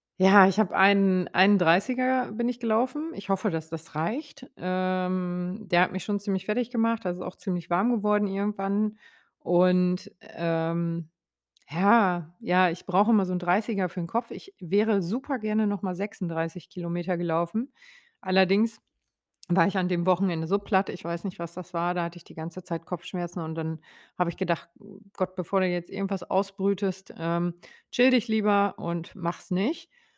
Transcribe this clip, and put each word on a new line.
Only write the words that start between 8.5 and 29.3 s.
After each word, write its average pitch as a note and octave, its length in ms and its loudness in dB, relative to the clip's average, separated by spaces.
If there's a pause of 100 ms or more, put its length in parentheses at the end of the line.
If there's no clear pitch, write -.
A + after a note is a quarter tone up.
Und, F3+ 720 2 (100)
ähm, E3 880 -4 (600)
ja, F3+ 720 2
ja, F#3 280 4
ich - 160 -6
brauche G3+ 260 2
immer G3+ 140 4
so F3+ 80 -2
'n F3+ 60 -2
Dreißiger F#3+ 500 0
für F3+ 120 -6
'n E3 60 -4
Kopf. - 240 -4
Ich - 280 -12
wäre G3+ 420 2
super A#3 380 -4
gerne G#3+ 280 0
noch G3+ 160 -2
mal F3+ 120 -2
sechsunddreißig E3+ 760 -4
Kilometer E3+ 480 -4
gelaufen. E3+ 560 -2 (480)
Allerdings F#3+ 600 2 (680)
war F3 180 4
ich F#3+ 100 -2
an F3+ 120 -2
dem F3 160 0
Wochenende F3 420 0
so G3 120 0
platt, F#3+ 300 0
ich - 140 -10
weiß E3+ 220 -6
nicht, F#3+ 140 -6
was E3+ 140 -8
das F3+ 200 -10
war, F3 200 -2
da F3 120 -2
hatte E3+ 120 -8
ich - 60 -14
die E3 120 -18
ganze E3+ 280 -8
Zeit E3+ 220 -6
Kopfschmerzen F3 560 -6
und D#3+ 140 -6
dann D#3+ 240 -4 (380)
habe E3+ 120 0
ich - 80 -8
gedacht: E3+ 320 -2 (440)
„Gott, - 220 -4
bevor F#3 260 -2
du F#3 60 2
jetzt F3 220 -4
irgendwas G3 340 -4
ausbrütest, G3 960 -2
ähm, E3+ 360 -2 (380)
chill B3 200 4
dich B3 180 2
lieber G3+ 500 2
und E3+ 360 -4
mach's - 360 -6